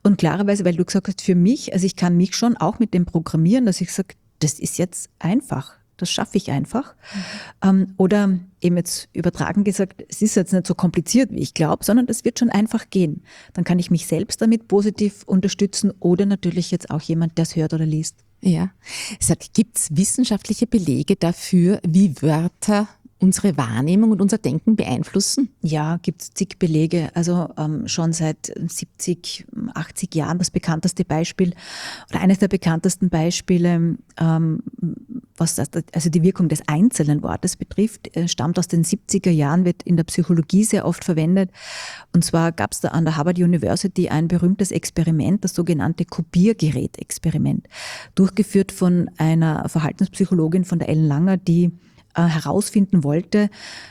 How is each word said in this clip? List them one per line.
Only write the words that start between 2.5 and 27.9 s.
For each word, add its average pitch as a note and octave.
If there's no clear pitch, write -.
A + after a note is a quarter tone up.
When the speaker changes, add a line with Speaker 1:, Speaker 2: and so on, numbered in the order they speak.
Speaker 1:
auch E3+
mit G#3+
dem F3
programmieren, F3
dass F#3
ich -
sag, -
„Das -
ist -
jetzt -
einfach. F3+
Das F3+
schaffe -
ich -
einfach.“ D3+
Speaker 2:
Mhm. G3
Speaker 1:
Ähm, F#3+
oder F#3+
eben F3
jetzt -
übertragen F3+
gesagt, G3
„Es -
ist G#3+
jetzt F#3
nicht F3+
so F3
kompliziert, F#3+
wie -
ich -
glaub, D#3
sondern A#3+
das -
wird -
schon A#3+
einfach A3
gehen.“ F3
Dann F3
kann F3
ich E3+
mich E3
selbst -
damit A3+
positiv G3+
unterstützen F#3+
oder F3+
natürlich F3+
jetzt -
auch D#3
jemand, E3
der E3
es -
hört D#3+
oder D#3+
liest. D#3
Speaker 2:
Ja. F3+
Es -
hat, -
gibt's -
wissenschaftliche G#3
Belege D3+
dafür, F3
wie E3+
Wörter F3
unsere F#3
Wahrnehmung D3
und F#3
unser G3+
Denken D#3+
beeinflussen? G3
Speaker 1:
Ja, D#3
gibt's -
zig -
Belege. D#3+
Also, E3+
ähm, D#3
schon E3